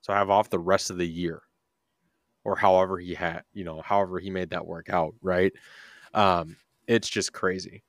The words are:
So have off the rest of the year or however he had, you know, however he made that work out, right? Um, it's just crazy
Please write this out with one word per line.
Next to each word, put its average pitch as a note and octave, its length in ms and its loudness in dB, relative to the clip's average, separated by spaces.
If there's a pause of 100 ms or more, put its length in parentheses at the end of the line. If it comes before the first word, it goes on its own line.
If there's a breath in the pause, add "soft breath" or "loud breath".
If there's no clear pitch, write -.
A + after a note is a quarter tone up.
So - 120 -8
have G2+ 160 2
off G2+ 200 4
the F#2+ 100 -2
rest F#2 300 2
of F2+ 80 -8
the F2 100 0
year E2 360 -6 (1000)
or G2+ 140 0
however F#2 400 4
he F2 160 -10
had, E2 300 -6 (100)
you G2 100 -12
know, D#2+ 180 -10
however F#2 380 0
he F#2+ 100 -10
made F#2 220 -6
that F2+ 140 -6
work E2+ 240 -14
out, E2 320 0
right? F#2 320 2 (600 loud breath)
Um, F2 440 2 (280)
it's - 240 2
just - 240 -4
crazy F#2 560 -6